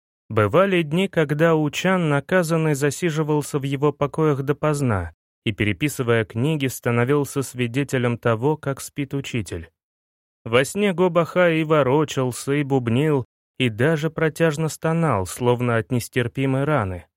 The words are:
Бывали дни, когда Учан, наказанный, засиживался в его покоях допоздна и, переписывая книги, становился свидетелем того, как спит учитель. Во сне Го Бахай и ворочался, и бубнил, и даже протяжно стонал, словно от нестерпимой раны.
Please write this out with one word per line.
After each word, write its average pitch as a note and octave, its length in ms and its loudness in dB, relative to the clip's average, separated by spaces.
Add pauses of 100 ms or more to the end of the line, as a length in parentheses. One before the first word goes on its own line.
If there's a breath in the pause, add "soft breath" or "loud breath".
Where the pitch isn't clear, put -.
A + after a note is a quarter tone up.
(280)
Бывали D#3 540 2
дни, E3+ 260 0
когда D#3+ 480 2
Учан, E3 540 0
наказанный, D#3+ 640 2
засиживался D3 840 -2
в C3 60 -4
его C#3 300 0
покоях D3 500 0
допоздна C3+ 680 0 (320)
и, A2+ 80 0
переписывая A#2 720 0
книги, C3+ 420 -2
становился B2+ 760 -2
свидетелем B2 760 -2
того, B2 400 0
как C#3 240 -8
спит - 320 -10
учитель. G#2+ 560 -8 (760)
Во A#2+ 220 4
сне G3+ 260 0
Го F3+ 180 2
Бахай E3+ 520 2
и - 20 -2
ворочался, C#3 880 0
и D3 100 0
бубнил, C3+ 640 2 (320)
и B2+ 120 2
даже D3 400 0
протяжно D#3+ 580 0
стонал, D#3 580 0
словно A#2+ 520 0
от A2+ 160 -4
нестерпимой C3 720 -2
раны. G#2 400 -2 (120)